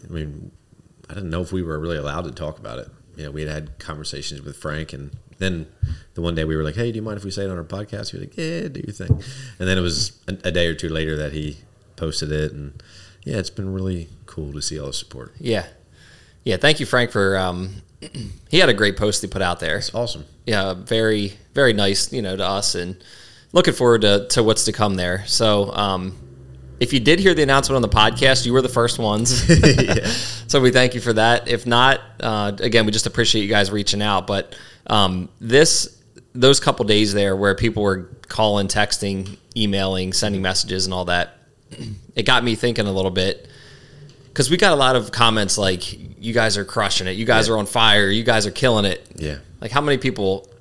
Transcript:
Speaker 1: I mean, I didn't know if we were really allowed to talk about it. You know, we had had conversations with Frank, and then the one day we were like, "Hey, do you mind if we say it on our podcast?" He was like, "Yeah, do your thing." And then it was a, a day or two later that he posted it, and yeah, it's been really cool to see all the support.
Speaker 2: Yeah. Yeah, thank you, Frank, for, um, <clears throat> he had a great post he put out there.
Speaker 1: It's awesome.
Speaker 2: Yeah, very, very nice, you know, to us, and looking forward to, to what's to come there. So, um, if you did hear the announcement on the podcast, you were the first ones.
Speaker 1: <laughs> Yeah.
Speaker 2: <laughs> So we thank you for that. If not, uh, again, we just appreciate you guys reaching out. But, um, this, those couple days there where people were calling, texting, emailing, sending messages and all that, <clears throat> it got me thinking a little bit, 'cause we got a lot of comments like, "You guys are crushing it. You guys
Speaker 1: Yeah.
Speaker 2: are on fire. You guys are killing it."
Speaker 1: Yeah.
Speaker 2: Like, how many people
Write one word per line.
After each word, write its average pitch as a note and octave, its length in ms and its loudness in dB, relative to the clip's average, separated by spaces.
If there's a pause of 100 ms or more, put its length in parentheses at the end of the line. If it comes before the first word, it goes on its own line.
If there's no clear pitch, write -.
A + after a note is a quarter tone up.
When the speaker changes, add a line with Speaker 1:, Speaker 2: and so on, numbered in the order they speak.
Speaker 1:
I E2+ 40 -14
mean, D2+ 400 -10 (580)
I - 40 -18
didn't F#2+ 160 -10
know F2 120 -4
if E2+ 80 -8
we F#2 140 -2
were D#2 160 -6
really E2 160 -4
allowed D2 300 -6
to D2 40 -10
talk D2+ 300 -10
about A1+ 180 -12
it. - 100 -14 (280)
You D#2 80 -12
know, D2 80 -10
we D2+ 100 -8
had D2+ 80 -6
had D2+ 300 -10
conversations D2+ 600 -10
with D2 160 -14
Frank, D2+ 360 -8
and C#2+ 180 -12 (280)
then F2+ 280 -4 (480)
the F2 80 -8
one E2+ 140 -2
day D#2+ 80 -2
we D#2 120 -2
were D#2 60 -2
like, D#2 140 -4
"Hey, A#2 160 -4
do A2 40 -6
you G#2+ 60 -8
mind G#2+ 160 -8
if F#2+ 60 -14
we G2 80 -8
say G2 120 -8
it G2 60 -4
on F2+ 80 -8
our E2 60 -10
podcast?" G2+ 480 -10
He F#2 60 -12
was F2+ 100 -12
like, - 100 -16
"Yeah, D#3+ 300 -6
do C3+ 180 -12
your G#2 80 -10
thing." - 260 0 (380)
And F#2 100 -2
then F#2+ 80 4
it F#2 60 0
was E2 300 -2 (160)
a, F#2+ 160 -6
a F#2 80 -2
day E2+ 160 2
or D#2+ 60 -2
two E2 140 -8
later D#2 280 -2
that D2 160 -6
he D2+ 260 -8 (380)
posted D2+ 340 -6
it, D2+ 220 -2
and C#2 280 -14 (440)
yeah, - 140 -6
it's F#2 120 -6
been F#2+ 220 -8
really F#2 360 -4 (180)
cool D2 260 -10
to D2 100 -10
see D#2 160 -8
all C#2+ 80 -10
the C#2 60 -10
support. - 480 -14
Speaker 2:
Yeah. G#2+ 260 -2 (800)
Yeah, G2 120 0
thank D3 240 2
you, A#2 60 -4
Frank, B2 260 0
for, G2 240 2
um, F#2 340 -4 (420)
<clears throat> - 380 -12
he D#3+ 80 2
had F3+ 100 6
a A#2+ 60 4
great G2+ 220 2
post G#2+ 260 -2
he G2+ 60 -8
put F#2+ 140 -4
out F2 180 -2
there. D#2+ 180 -4
Speaker 1:
It's - 160 -8
awesome. A2 300 -6 (200)
Speaker 2:
Yeah, G2 300 -2
very, G#2+ 600 -2 (200)
very C3 180 4
nice, G2+ 400 0
you C3 80 -4
know, F#2+ 160 -4
to F#2+ 80 -4
us, G2 300 -2
and F2+ 220 -8 (560)
looking E3+ 220 4
forward A#2 260 4
to, G2+ 300 2
to B2 120 2
what's A2 220 2
to A2 80 -2
come G2+ 240 0
there. F2+ 300 -2
So, G#2 460 2
um, F#2+ 440 -2 (640)
if B2 120 0
you C#3 60 2
did D#3 220 4
hear F#3+ 120 6
the D#3 120 4
announcement C3+ 320 2
on B2 60 2
the G#2+ 60 0
podcast, A#2+ 560 4
you A#2+ 100 0
were C3 80 6
the B2+ 60 0
first A#2 300 0
ones. A#2 500 0
Speaker 1:
<laughs> - 20 6
Yeah. - 640 6
Speaker 2:
<laughs> - 40 -4 (300)
So C#3+ 120 4
we B2+ 100 8
thank B2+ 240 4
you B2 60 -4
for A2+ 140 0
that. A2+ 340 4
If A2+ 180 -2
not, B2 340 6 (200)
uh, G#2 400 -2
again, A2+ 240 4
we G#2+ 80 0
just G#2+ 140 0
appreciate A2 340 0
you G2+ 80 -2
guys G#2 220 2
reaching G2+ 320 -2
out. G2 240 0
But, G2 280 -4 (320)
um, F#2 440 2 (100)
this, - 640 4 (320)
those C3 260 6
couple - 240 0
days G#2 300 4
there G2+ 200 2
where G2 200 2
people A2 280 0
were F#2+ 280 0 (180)
calling, G#2 400 2
texting, G2 720 -2 (180)
emailing, F#2+ 560 -2
sending G2+ 300 -2
messages F#2 420 -2
and F#2 80 -4
all F2+ 140 -4
that, F2 320 -2 (360)
<clears throat> - 400 -14
it A2+ 120 -2
got B2 180 4
me A#2 100 0
thinking A2+ 320 0
a G2+ 60 -2
little F#2+ 180 0
bit, F#2 380 -2 (840)
'cause C3 160 0
we F3 60 2
got F#3+ 160 6
a D3+ 40 4
lot C3 200 4
of G#2 160 -2
comments A2 460 2
like, F#2+ 400 -2 (240)
"You A2+ 120 -6
guys A2 240 2
are G2+ 80 -4
crushing G2 400 0
it. F#2+ 60 -4
You G#2+ 120 -4
guys A2 240 4
Speaker 1:
Yeah. A2+ 60 2
Speaker 2:
are A2 40 0
on G#2 80 -2
fire. G#2 440 4
You G#2+ 140 0
guys A2+ 220 4
are G2+ 40 -2
killing A2+ 340 2
it." F#2+ 220 -4 (100)
Speaker 1:
Yeah. D2+ 220 -8 (220)
Speaker 2:
Like, G#2 100 -10
how C3+ 100 0
many D3 180 0
people G2 500 -2 (120)